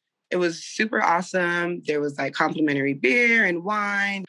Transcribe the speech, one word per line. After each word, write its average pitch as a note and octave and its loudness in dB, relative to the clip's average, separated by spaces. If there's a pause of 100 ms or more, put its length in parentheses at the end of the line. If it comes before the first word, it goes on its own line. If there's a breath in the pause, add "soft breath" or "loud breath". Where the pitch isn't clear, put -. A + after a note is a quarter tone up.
(300)
It F3+ 0
was E3+ -2
super A3 -2
awesome. F3 0
There D3 0
was, D3 -4
like, C#3 -4
complimentary D3 0
beer A#3 4
and F3 0
wine. G3+ -2